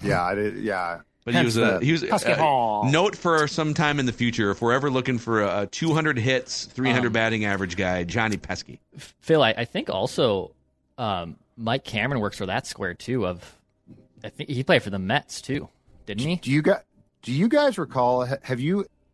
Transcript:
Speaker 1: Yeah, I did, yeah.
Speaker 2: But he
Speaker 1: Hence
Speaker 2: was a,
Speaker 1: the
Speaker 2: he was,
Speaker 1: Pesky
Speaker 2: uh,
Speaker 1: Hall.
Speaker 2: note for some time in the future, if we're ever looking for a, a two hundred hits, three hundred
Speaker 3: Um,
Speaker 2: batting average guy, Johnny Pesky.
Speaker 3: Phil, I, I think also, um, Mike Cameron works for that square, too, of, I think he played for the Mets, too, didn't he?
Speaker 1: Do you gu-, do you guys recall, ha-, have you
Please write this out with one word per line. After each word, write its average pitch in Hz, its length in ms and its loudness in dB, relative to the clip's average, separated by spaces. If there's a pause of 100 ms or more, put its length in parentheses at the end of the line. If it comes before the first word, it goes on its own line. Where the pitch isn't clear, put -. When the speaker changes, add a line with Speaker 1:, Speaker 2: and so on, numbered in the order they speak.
Speaker 1:
Yeah, 95 220 0
I 92 100 -2
did, 104 240 -2
yeah. 92 420 -4 (240)
Speaker 2:
But 120 100 -2
he - 20 2
Speaker 1:
Hence 117 100 4
Speaker 2:
was 113 120 0
a, 113 200 4
Speaker 1:
the - 60 -2
Speaker 2:
he 147 80 4
was, 165 100 0
Speaker 1:
Pesky - 300 0
Speaker 2:
uh, - 40 2
Speaker 1:
Hall. 123 540 2
Speaker 2:
note 180 240 4
for 160 320 2
some 151 280 -2
time 147 260 2
in 131 60 0
the 120 60 0
future, 113 380 2
if 95 120 -2
we're 117 100 4
ever 139 180 2
looking 127 280 0
for 113 240 0
a, 101 200 0
a 101 40 -2
two 165 260 -2
hundred 156 260 2
hits, 127 460 -2
three 127 260 -2
hundred 123 180 2
Speaker 3:
Um, 110 40 0
Speaker 2:
batting 110 320 2
average 95 320 -2
guy, 90 280 0
Johnny 101 340 -2
Pesky. - 420 -12 (160)
Speaker 3:
Phil, - 460 0
I, 110 140 6
I 120 100 -2
think - 240 -6
also, 101 640 0 (440)
um, 90 400 -6 (200)
Mike 117 280 -4
Cameron 117 380 -2
works 101 160 -4
for 101 80 -6
that 104 200 -4
square, 90 280 -6
too, 120 320 -2
of, 87 320 -8 (680)
I 107 60 -12
think - 180 -12
he 135 160 -4
played 156 180 4
for 101 80 -6
the 98 80 -4
Mets, 107 440 -4
too, - 260 -6 (380)
didn't 107 200 -6
he? 175 100 0
Speaker 1:
Do 127 140 -6
you 151 120 4
gu-, 180 120 4 (480)
do 117 100 -6
you 165 160 2
guys 285 280 4
recall, 127 480 2
ha-, 127 180 -2
have 127 180 -4
you 180 260 0 (280)